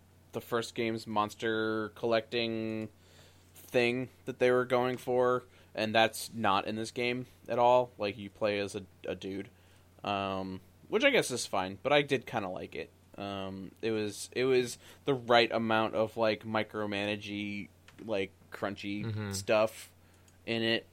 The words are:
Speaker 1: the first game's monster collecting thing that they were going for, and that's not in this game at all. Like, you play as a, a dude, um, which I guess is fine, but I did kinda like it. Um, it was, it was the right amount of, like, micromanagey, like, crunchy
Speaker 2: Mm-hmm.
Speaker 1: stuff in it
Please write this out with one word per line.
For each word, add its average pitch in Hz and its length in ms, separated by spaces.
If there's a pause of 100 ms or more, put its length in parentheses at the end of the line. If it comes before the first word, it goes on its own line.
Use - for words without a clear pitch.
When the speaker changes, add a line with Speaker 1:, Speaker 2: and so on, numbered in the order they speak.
(320)
Speaker 1:
the 117 80
first - 360
game's 113 320
monster 110 880
collecting 113 920 (640)
thing 123 540 (160)
that 131 140
they 127 120
were 123 140
going 123 320
for, 123 480 (300)
and 110 200
that's 113 400
not 101 320
in 107 100
this 113 140
game 123 360 (240)
at 117 80
all. 123 400
Like, 104 180
you 101 140
play 104 300
as 101 140
a, 101 80 (240)
a 92 80
dude, 98 340 (560)
um, 95 560 (280)
which 226 160
I 285 60
guess 185 200
is 120 140
fine, 98 380
but 131 100
I 147 80
did 139 240
kinda 104 240
like 92 260
it. - 140 (300)
Um, 95 540 (100)
it 113 80
was, 107 420
it 123 120
was 127 340 (260)
the 143 80
right 120 400
amount 110 440
of, 110 200
like, 110 300
micromanagey, 104 1200 (380)
like, 98 240 (220)
crunchy 101 520
Speaker 2:
Mm-hmm. 107 280
Speaker 1:
stuff 107 580 (560)
in 113 160
it 113 300